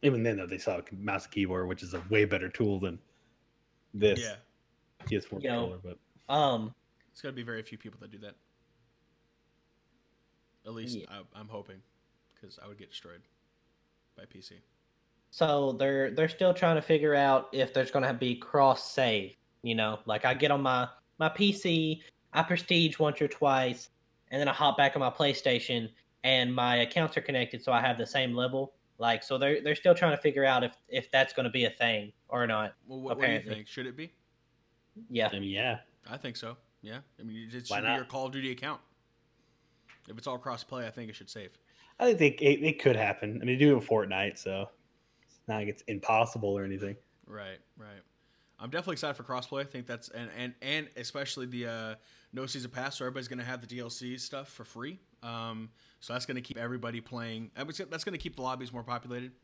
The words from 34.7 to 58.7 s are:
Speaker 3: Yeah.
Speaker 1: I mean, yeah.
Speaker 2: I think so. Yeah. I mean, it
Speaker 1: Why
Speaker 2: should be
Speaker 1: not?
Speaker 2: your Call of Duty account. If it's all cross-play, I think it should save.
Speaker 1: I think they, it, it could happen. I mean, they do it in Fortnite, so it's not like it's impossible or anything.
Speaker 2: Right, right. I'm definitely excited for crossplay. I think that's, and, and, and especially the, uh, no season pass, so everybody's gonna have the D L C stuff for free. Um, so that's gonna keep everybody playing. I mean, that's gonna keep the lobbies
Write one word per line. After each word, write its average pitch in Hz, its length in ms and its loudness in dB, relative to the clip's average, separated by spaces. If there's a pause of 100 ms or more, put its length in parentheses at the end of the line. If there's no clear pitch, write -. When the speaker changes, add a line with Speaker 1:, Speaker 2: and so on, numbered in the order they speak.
Speaker 3:
Yeah. 113 240 0
Speaker 1:
I 101 80 -6
mean, 98 100 -4
yeah. 113 280 -2 (300)
Speaker 2:
I 117 80 -10
think 127 200 -12
so. 117 200 -12 (260)
Yeah. 107 160 -14 (200)
I 117 40 -18
mean, 113 300 -12
it 123 160 -12
Speaker 1:
Why 101 80 -2
Speaker 2:
should 104 60 -4
be 110 60 -2
Speaker 1:
not? 117 80 0
Speaker 2:
your 127 80 -4
Call 131 220 -6
of 131 60 -8
Duty 131 180 -6
account. 131 300 -8 (1300)
If 110 100 -14
it's 120 80 -12
all 127 120 -6
cross-play, 123 480 -10
I 113 40 -8
think 117 200 -12
it 104 40 -14
should - 160 -18
save. 101 200 -14 (480)
Speaker 1:
I 254 80 4
think 226 120 6
they, 156 100 8 (160)
it, 143 200 8
it 160 160 0
could 127 160 6
happen. 104 460 -2
I - 20 -8
mean, 127 140 2
they 143 60 8
do 147 120 10
it 117 40 4
in 104 60 -10
Fortnite, 101 520 0
so 98 300 -4 (540)
it's - 240 -20
not 110 100 -4
like 104 120 -4
it's 101 200 -8
impossible 110 600 0
or 101 160 0
anything. 98 320 -6 (300)
Speaker 2:
Right, 101 320 -14 (180)
right. 104 240 -20 (580)
I'm 117 120 -12
definitely 175 240 -4
excited 143 220 -4
for - 60 -16
crossplay. 127 380 -6
I 139 40 -2
think 127 220 -12
that's, 117 220 -10
and, 117 280 -12
and, 123 260 -8
and 151 340 -4
especially 123 500 -8
the, 123 200 -8
uh, 113 280 -8 (380)
no 131 140 -8
season 127 240 -8
pass, 131 280 -8
so 131 60 -8
everybody's 127 240 -8
gonna 123 160 -10
have 127 160 -8
the 117 60 -18
D 123 140 -12
L 117 100 -10
C 123 260 -10
stuff 135 320 -10
for - 160 -18
free. 143 340 -14 (240)
Um, 113 480 -10 (300)
so - 120 -12
that's 123 140 -4
gonna 127 140 -6
keep 123 180 -12
everybody 117 420 -6
playing. 113 560 -10
I 135 80 -8
mean, 156 80 -12 (180)
that's 160 140 -8
gonna 185 140 -6
keep - 180 -10
the 139 60 -8
lobbies 127 300 -6